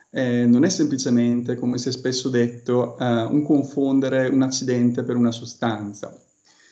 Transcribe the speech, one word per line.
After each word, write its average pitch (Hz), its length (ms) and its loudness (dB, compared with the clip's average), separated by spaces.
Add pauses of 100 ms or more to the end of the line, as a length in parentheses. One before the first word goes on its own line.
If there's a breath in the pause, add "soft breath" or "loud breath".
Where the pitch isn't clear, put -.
(100)
eh, 120 340 0
non 123 200 6
è 185 40 4
semplicemente, 123 840 0
come 123 240 -4
si 127 100 -6
è 123 40 -2
spesso 127 380 -4
detto, 120 680 0
eh, 120 240 0
un 139 220 0
confondere 135 840 2
un 131 160 2
accidente 123 640 0
per 123 100 -2
una 120 160 2
sostanza, 107 880 -8 (500 soft breath)